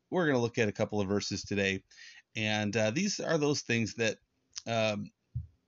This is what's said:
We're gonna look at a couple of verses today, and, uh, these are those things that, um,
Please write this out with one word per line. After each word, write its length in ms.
We're 180
gonna 140
look 160
at 140
a 20
couple 300
of 60
verses 360
today, 380
and, 400
uh, 180
these 280
are 160
those 240
things 360
that, 200
um, 440